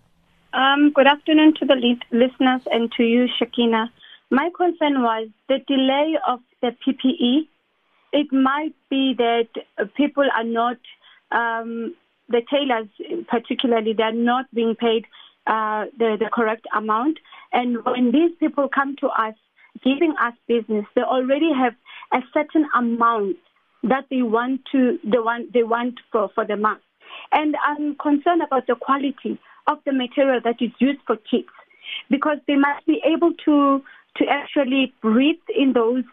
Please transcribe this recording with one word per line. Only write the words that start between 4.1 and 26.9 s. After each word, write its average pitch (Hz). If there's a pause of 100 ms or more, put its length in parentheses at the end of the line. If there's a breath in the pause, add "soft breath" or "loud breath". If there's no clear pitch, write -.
My 285
concern 320
was 220 (180)
the 269
delay 277 (100)
of 240 (220)
the 240
P 269
P -
E. 254 (600)
It 294
might 277 (160)
be 269
that, 233 (300)
uh, 208 (100)
people 285
are 226
not, 233 (540 soft breath)
um, 233 (340)
the 233
tailors 254 (420)
particularly, 233
they're 220
not 240
being 226
paid, 226 (420 loud breath)
uh, 214 (120)
the, 220
the 214
correct 220 (100)
amount. 220 (340 loud breath)
And 247
when 247
these 330
people 285
come 277
to 269
us, 220 (480 soft breath)
giving 294
us 233 (140)
business, 220 (100)
they 247
already 269
have 254 (360 loud breath)
a 254 (120)
certain 302
amount 233 (460)
that 262
they 254
want 240 (100)
to, 269
they 226
want, 233
they 233
want 240 (160)
for, 214
for 214
the 208
mask. 208 (500 loud breath)